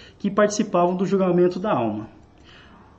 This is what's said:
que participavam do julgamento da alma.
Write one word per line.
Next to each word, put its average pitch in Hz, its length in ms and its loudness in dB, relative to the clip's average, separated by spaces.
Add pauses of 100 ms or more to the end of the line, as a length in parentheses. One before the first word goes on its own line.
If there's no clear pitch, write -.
(180)
que 196 140 -4
participavam 202 640 0
do 185 100 -2
julgamento 180 540 2
da 202 120 -4
alma. 110 360 -4 (920)